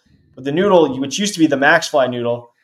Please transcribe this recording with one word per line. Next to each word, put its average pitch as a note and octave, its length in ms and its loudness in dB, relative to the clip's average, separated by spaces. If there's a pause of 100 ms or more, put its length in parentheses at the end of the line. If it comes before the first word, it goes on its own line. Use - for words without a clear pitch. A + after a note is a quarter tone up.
(340)
But B2+ 80 -20
the C3+ 80 -8
noodle, E3 480 2
which C3+ 220 -8
used G3+ 140 -4
to - 40 -12
be D#3+ 80 4
the C#3+ 80 0
Maxfli C#3+ 560 2
noodle, A#2+ 400 -6 (140)